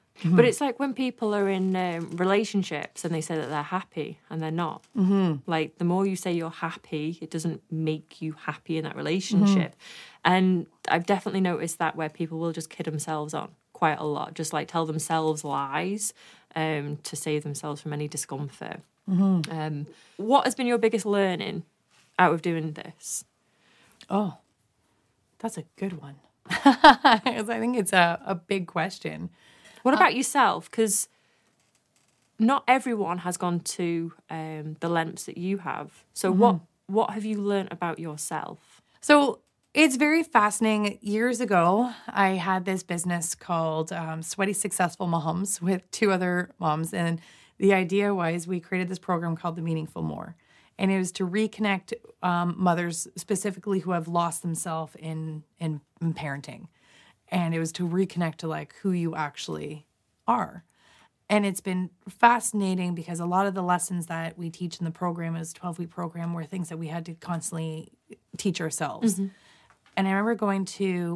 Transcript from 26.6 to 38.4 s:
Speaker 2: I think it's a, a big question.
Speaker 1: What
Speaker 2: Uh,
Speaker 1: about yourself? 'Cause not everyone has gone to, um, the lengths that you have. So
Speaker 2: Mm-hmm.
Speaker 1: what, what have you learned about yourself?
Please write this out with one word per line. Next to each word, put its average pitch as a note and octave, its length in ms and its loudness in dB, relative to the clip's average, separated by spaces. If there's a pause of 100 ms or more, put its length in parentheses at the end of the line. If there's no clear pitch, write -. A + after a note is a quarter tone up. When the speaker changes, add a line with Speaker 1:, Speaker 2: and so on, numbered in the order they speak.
Speaker 2:
I A3+ 100 -2
think A#3+ 160 0
it's G3+ 160 0
a, E3+ 340 4
a G3 100 -2
big F#3 320 -4
question. - 640 -6 (540)
Speaker 1:
What B3+ 100 6
Speaker 2:
Uh, E4 40 6
Speaker 1:
about E4+ 180 8
yourself? A#3 560 2
'Cause A3 360 0 (1300)
not A#3 300 4
everyone A3 520 2
has F3 180 -4
gone F3 240 0
to, E3+ 520 -4 (160)
um, D#3 500 -10
the E3+ 100 -2
lengths E3 360 -2
that - 120 -12
you F#3+ 220 -2
have. - 440 -10 (100)
So - 180 0
Speaker 2:
Mm-hmm. F#3 80 4
Speaker 1:
what, G#3 200 6 (280)
what G#3 240 2
have G#3 140 -6
you G#3+ 160 -4
learned G3+ 300 -2
about E3+ 280 -6
yourself? - 800 -10 (180)